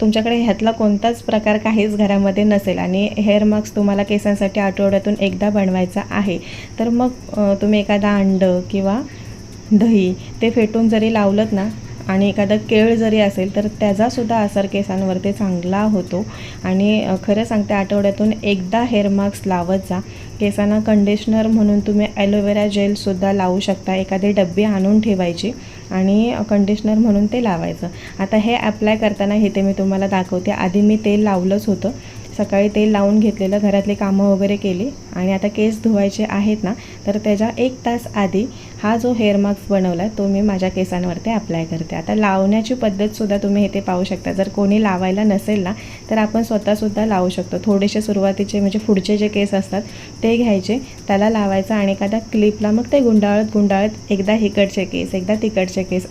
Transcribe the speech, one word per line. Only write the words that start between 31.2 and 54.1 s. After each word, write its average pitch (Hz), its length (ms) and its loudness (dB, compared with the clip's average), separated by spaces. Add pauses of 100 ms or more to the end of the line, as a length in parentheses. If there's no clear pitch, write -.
होतं, 196 240 -2 (460)
सकाळी 202 320 2
तेल 214 200 2
लावून 208 300 4
घेतलेलं, 208 420 2
घरातली 202 320 2
कामं 196 320 2
वगैरे 196 300 2
केली 196 340 -2 (240)
आणि 185 200 -2
आता 190 140 0
केस 214 360 0
धुवायचे 202 460 2
आहेत 208 340 0
ना, 180 100 -2 (340)
तर 202 100 0
त्याच्या 214 400 0
एक 254 180 0 (100)
तास 240 300 -4
आधी 202 300 0 (380)
हा 214 140 0
जो 247 160 0
हेअर 214 240 2
मास्क 202 340 -2
बनवला 185 360 0
तो 202 200 -2
मी 196 140 0
माझ्या 190 280 0
केसांवरती 180 600 -4
अप्लाय 175 360 -2
करते. 165 300 -6
आता 170 200 -4
लावण्याची 208 580 2
पद्धतसुद्धा 214 640 -2
तुम्ही 202 280 0
इथे 190 140 -4
पाहू 185 240 -2
शकता. 180 300 -4
जर 190 140 -2
कोणी 202 360 2
लावायला 190 400 0
नसेल 208 400 0
ना, 180 100 -4 (360)
तर 220 80 0
आपण 220 260 0
स्वतःसुद्धा 208 600 0
लावू 185 240 2
शकतो. 180 340 -4
थोडेसे 202 380 2
सुरुवातीचे 202 580 0
म्हणजे 202 200 0
पुढचे 208 380 2
जे 208 100 0
केस 202 260 -2
असतात 190 280 -2 (420)
ते 226 140 2
घ्यायचे, 220 420 0 (280)
त्याला 208 220 2
लावायचं 196 440 0
आणि 202 180 2
एखाद्या 202 280 -2
क्लिपला 214 520 0
मग 226 200 2
ते 285 80 4
गुंडाळत 214 540 4
गुंडाळत 202 360 2 (200)
एकदा 196 240 0